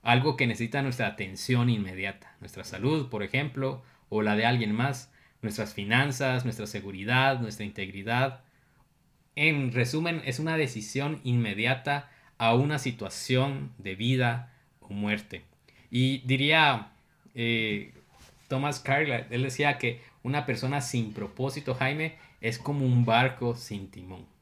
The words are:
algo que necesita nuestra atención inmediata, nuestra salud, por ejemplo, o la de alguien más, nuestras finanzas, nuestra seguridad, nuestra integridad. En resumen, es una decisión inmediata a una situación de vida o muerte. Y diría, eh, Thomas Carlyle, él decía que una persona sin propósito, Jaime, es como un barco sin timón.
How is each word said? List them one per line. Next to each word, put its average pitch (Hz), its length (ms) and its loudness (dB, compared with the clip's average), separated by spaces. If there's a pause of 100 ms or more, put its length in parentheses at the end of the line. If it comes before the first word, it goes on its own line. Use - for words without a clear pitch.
algo 127 340 4
que 123 120 2
necesita 117 340 -2
nuestra 123 260 -2
atención 113 640 0
inmediata, 98 680 -4
nuestra - 240 -14
salud, 127 460 -2
por 104 140 -4
ejemplo, 135 580 -2 (280)
o 107 120 0
la 104 140 2
de 110 100 2
alguien 117 280 2
más, 127 380 -2 (300)
nuestras 107 320 -6
finanzas, 127 720 0
nuestra 107 240 -4
seguridad, 110 720 0
nuestra 107 260 -6
integridad. 104 760 -4 (960)
En 143 360 2
resumen, 156 540 0
es 127 140 -4
una 160 180 -2
decisión 139 680 -4
inmediata 123 840 0 (280)
a 117 160 4
una 143 260 4
situación 131 1000 -2
de 98 180 -8
vida 123 580 0 (280)
o - 80 -20
muerte. 104 560 -4 (440)
Y 131 380 2
diría, 139 640 4 (420)
eh, 113 600 0 (540)
Thomas 135 320 -2
Carlyle, 143 500 2
él 120 140 0
decía 135 340 2
que 120 240 -2 (200)
una 139 240 -2
persona 135 360 -2
sin 110 320 -2
propósito, 131 640 -4
Jaime, 151 400 -2 (260)
es 117 180 -2
como 143 260 0
un 123 200 6
barco 120 500 4
sin 98 340 -10
timón. 92 360 -16 (160)